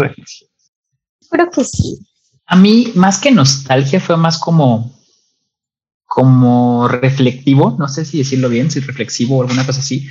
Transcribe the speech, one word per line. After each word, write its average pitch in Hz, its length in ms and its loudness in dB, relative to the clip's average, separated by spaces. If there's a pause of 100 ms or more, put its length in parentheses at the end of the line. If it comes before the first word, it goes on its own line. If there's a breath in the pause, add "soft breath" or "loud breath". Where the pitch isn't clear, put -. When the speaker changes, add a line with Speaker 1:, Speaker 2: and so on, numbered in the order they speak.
Speaker 1:
de 123 60 -2
nostalgia? - 400 -20 (840)
Speaker 2:
Creo 349 200 0
que 269 140 -2
sí. - 340 -6 (480)
Speaker 3:
A 180 100 0
mí, 220 380 4
más 190 260 2
que 277 100 0
nostalgia, 139 680 0
fue 175 160 -2
más 165 220 0
como, 127 540 0 (1120)
como 123 840 2
reflectivo, 135 880 0
no 143 100 -4
sé 160 160 -8
si 160 140 -6
decirlo 127 300 -2
bien, 120 220 -2
si 143 100 -6
reflexivo 131 580 -4
o 127 40 2
alguna 123 220 -2
cosa 135 160 -4
así. - 300 -6